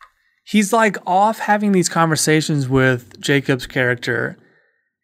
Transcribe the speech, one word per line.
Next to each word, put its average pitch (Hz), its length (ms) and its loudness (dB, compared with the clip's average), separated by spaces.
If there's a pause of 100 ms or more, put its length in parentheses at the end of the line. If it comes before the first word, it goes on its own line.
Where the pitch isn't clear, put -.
(440)
he's, 208 280 0
like, 220 240 2 (100)
off 202 320 2
having 208 320 0
these 180 180 2
conversations 156 800 0
with 131 520 0
Jacob's 139 480 -2
character 123 680 -4 (680)